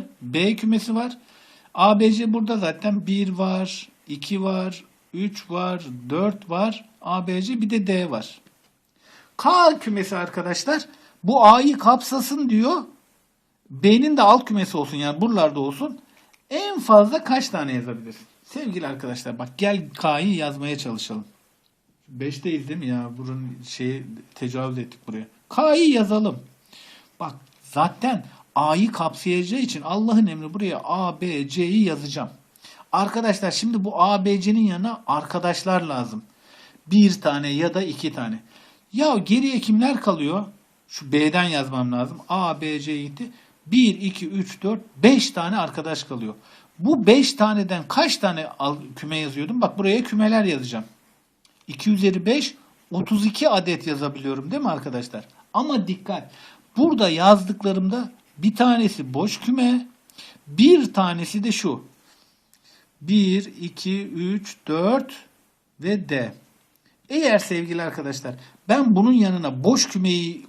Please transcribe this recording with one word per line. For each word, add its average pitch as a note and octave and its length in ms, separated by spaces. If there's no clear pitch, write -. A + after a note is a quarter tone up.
B E3 340
kümesi A3 380
var. A#3+ 240
A, G3+ 260
B, A3 120
C A3 200
burada A3+ 240
zaten G3+ 500
bir G3 220
var, F#3 600
iki F#3+ 340
var, F#3 420
üç F#3+ 360
var, F3+ 320
dört F#3+ 400
var. G#3 380
A, F3+ 240
B, F#3 160
C, A#3 180
bir G#3 100
de G#3+ 160
D F3+ 240
var. A2 300
K E4+ 420
kümesi G3+ 380
arkadaşlar F3+ 640
bu A#3 200
A'yı B3+ 340
kapsasın B3+ 720
diyor. B3 320
B'nin A#3 460
de B3 60
alt A#3 220
kümesi G3 320
olsun, D3 200
yani D3 240
buralarda E3+ 400
olsun. C#3+ 400
En F#4+ 300
fazla A3 440
kaç C4 240
tane C#3+ 240
yazabilir? A2+ 440
Sevgili F#3 420
arkadaşlar B2 520
bak B2+ 100
gel G3 320
K'yı E3 440
yazmaya C#3+ 440
çalışalım. A2 460
Beşteyiz C#3 600
değil E3 120
mi C3+ 60
ya? B2 320
Bunun C3 400
şeyi C3 380
tecavüz B2+ 440
ettik - 280
buraya. A2 200
K'yı D#4 420
yazalım. G#3+ 480
Bak C#3+ 140
zaten F#3+ 640
A'yı D#3 380
kapsayacağı F3+ 680
için E3 220
Allah'ın G#3+ 440
emri D#3 280
buraya G3 300
A, F3 360
B, D3+ 280
C'yi F3+ 360
yazacağım. C#3+ 460
Arkadaşlar G3+ 580
şimdi G#3+ 340
bu F#3 180
A, G3 220
B, G3+ 160
C'nin G#3+ 260
yanına G3 400
arkadaşlar F3 760
lazım. A#2+ 400
Bir G3 340
tane C#3+ 280
ya D#3+ 260
da F#3 80
iki D#3 300
tane. A2+ 300
Ya C4+ 240
geriye B3 440
kimler A#3 400
kalıyor? E3+ 440
Şu C3+ 240
B'den D#3 320
yazmam C3+ 480
lazım. B2+ 260
A, F3 320
B, D3+ 200
C D3 220
gitti. C#3+ 280
Bir, G#3 340
iki, F#3 280
üç, F#3+ 340
dört, A3 180
beş A3 340
tane F3+ 260
arkadaş D#3+ 480
kalıyor. A2+ 300
Bu A3 280
beş B3 260
taneden F#3+ 560
kaç D4+ 280
tane D#3+ 300
al-, C#3+ 300
küme D#3 220
yazıyordum? D3+ 420
Bak G3+ 180
buraya G3+ 260
kümeler G#3+ 400
yazacağım. B2+ 400
İki - 220
üzeri F#3 360
beş, C4 280
otuz G3+ 360
iki A3 220
adet F3 380
yazabiliyorum C#3 640
değil C#4+ 120
mi A#3+ 60
arkadaşlar? B2 560
Ama A#3+ 340
dikkat, F#3 420
burada A#3 320
yazdıklarımda F#3+ 1040
bir G#3+ 180
tanesi A3+ 580
boş F#3 260
küme, B3 460
bir A#3+ 460
tanesi F3+ 520
de A3+ 80
şu. - 320
Bir, G3 440
iki, F#3+ 460
üç, F#3 500
dört G#3 460
ve F3+ 280
D. B2 260
Eğer C4 300
sevgili E3+ 440
arkadaşlar C#3 520
ben A#3 280
bunun A3+ 160
yanına E3+ 520
boş A3 240
kümeyi F3 600